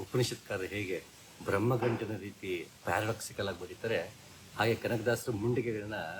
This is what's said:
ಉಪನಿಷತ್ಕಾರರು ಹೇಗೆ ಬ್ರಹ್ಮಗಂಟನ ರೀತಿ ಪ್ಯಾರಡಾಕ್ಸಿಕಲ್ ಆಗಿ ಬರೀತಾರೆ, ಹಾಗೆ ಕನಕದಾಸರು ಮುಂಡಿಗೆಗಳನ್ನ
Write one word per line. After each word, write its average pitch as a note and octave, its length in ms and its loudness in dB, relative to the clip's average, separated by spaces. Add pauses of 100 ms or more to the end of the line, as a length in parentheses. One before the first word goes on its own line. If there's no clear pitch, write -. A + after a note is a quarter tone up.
ಉಪನಿಷತ್ಕಾರರು G#2 640 0
ಹೇಗೆ F#2 400 -4 (400)
ಬ್ರಹ್ಮಗಂಟನ A2 720 2
ರೀತಿ F#2+ 520 -6 (160)
ಪ್ಯಾರಡಾಕ್ಸಿಕಲ್ G#2+ 640 0
ಆಗಿ F2+ 120 -4
ಬರೀತಾರೆ, F#2 520 -2 (440)
ಹಾಗೆ A2 180 4
ಕನಕದಾಸರು A#2 580 0
ಮುಂಡಿಗೆಗಳನ್ನ G#2+ 640 0 (260)